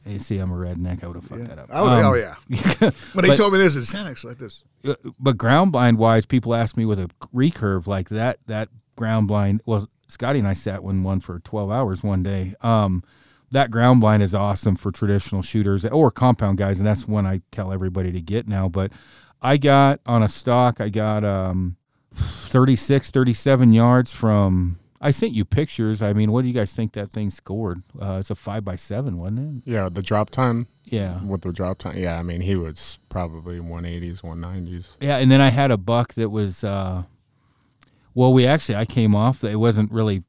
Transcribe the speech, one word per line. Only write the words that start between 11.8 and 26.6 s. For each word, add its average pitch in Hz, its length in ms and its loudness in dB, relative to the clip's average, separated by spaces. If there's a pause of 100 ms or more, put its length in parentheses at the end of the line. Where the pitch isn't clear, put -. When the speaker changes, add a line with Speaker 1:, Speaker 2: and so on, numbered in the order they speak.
Speaker 1:
one 95 220 -2
day. 95 380 -4
Um, 104 420 0 (480)
that 135 180 2
ground 120 300 6
blind 107 240 6
is 92 100 -2
awesome 101 400 0
for 98 160 -4
traditional 101 500 -2
shooters 98 460 0
or 143 240 2
compound 113 480 0
guys, 98 220 -2
and 101 60 0
that's 107 200 0
one 104 200 -2
I 95 140 -2 (120)
tell 95 200 -8
everybody 92 400 -4
to 90 80 -6
get 101 280 -6
now. 95 200 -2
But 95 220 -2 (500)
I 139 160 2
got 139 480 4
on 117 180 2
a 104 60 4
stalk, 123 520 0
I 104 100 -2
got, 107 340 -2
um, 92 520 -2 (380)
thirty-six, - 960 0
thirty-seven 127 600 4
yards 120 400 4
from, 92 680 0 (220)
I 143 120 0
sent 226 200 0
you 110 140 -2
pictures. 110 560 -2
I 104 100 0
mean, 107 180 2
what 123 120 2
do 127 60 0
you 123 60 -4
guys 107 200 -2